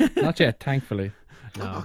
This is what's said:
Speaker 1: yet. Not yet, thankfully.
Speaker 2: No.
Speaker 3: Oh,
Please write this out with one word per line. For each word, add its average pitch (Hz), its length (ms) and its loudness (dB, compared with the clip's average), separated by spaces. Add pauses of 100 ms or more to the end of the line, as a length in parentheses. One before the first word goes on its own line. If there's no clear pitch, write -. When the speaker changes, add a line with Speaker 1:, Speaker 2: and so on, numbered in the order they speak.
Speaker 1:
yet. - 160 4
Not - 240 2
yet, 127 180 4
thankfully. 107 540 -4 (440)
Speaker 2:
No. 101 80 -8 (120)
Speaker 3:
Oh, - 80 -8